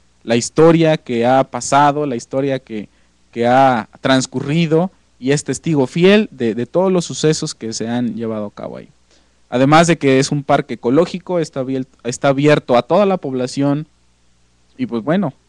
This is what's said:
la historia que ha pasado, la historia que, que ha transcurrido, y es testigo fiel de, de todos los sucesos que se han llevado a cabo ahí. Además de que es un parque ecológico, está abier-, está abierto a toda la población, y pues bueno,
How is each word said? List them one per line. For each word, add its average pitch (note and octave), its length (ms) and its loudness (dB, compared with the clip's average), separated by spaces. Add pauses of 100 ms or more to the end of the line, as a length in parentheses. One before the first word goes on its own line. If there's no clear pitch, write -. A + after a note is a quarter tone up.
(240)
la A2+ 120 -2
historia D#3+ 640 2
que A#2 280 -4
ha C3 200 2
pasado, C#3+ 600 0
la B2+ 120 -6
historia C3+ 420 -6
que, G#2+ 300 -12 (420)
que A#2 160 -2
ha B2+ 400 2 (140)
transcurrido, D3 880 -2 (260)
y C3 140 -2
es C#3+ 140 -2
testigo C#3 420 -2
fiel G3 420 2
de, A#2+ 260 -4
de A#2+ 100 -6
todos F#3+ 260 -2
los F3 140 -2
sucesos D#3 500 -4
que A2+ 160 -12
se A2 160 -8
han A#2+ 280 -4
llevado A2 320 -8
a G#2 60 -18
cabo - 240 -14
ahí. - 120 -20 (600)
Además D3+ 380 4
de E3 100 2
que C3 220 2
es C3+ 100 0
un C#3+ 140 -4
parque C#3 300 -2
ecológico, E3+ 640 -2
está D3 220 -6
abier-, C3 260 -6 (160)
está B2 240 -4
abierto C#3 480 2
a A#2+ 60 4
toda G3 240 2
la G3 100 0
población, C#3 720 -4 (880)
y B2 100 -6
pues A2+ 180 -6
bueno, D#3+ 280 -2 (160)